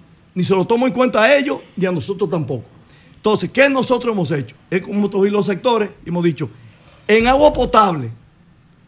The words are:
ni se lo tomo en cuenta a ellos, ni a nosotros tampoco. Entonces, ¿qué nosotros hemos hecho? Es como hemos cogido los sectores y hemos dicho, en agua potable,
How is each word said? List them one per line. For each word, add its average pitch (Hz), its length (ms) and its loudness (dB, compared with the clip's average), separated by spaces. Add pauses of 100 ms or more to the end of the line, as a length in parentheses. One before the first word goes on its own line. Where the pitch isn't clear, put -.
(360)
ni 180 80 -2
se 196 120 0
lo 180 100 0
tomo 240 220 0
en 208 60 -2
cuenta 240 300 2
a 277 120 6
ellos, 285 240 -2 (160)
ni 185 100 -2
a 180 60 0
nosotros 180 380 -4
tampoco. 143 360 -6 (520)
Entonces, 208 340 0
¿qué 277 180 4
nosotros 240 440 -2
hemos 175 180 -2
hecho? 139 240 -6 (140)
Es 185 120 -2
como 202 140 -8
hemos 202 160 -2
cogido 202 220 0
los 208 120 0
sectores 208 440 -2 (160)
y - 40 -12
hemos 175 140 -4
dicho, 151 260 -2 (580)
en 226 200 2
agua 294 260 4
potable, 190 560 0 (800)